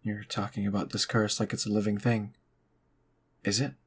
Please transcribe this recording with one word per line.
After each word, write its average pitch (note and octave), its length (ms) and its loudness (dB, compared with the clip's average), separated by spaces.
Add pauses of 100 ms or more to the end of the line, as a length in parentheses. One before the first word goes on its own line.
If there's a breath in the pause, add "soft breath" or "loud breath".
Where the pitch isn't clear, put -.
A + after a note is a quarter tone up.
You're G#2 220 -4
talking G2+ 420 -4
about G2+ 240 0
this - 140 0
curse G#2+ 360 2
like G#2+ 120 0
it's - 140 -2
a G#2+ 60 0
living G#2 260 2
thing. A2 360 0 (1080)
Is G2+ 160 2
it? C3+ 140 0 (120)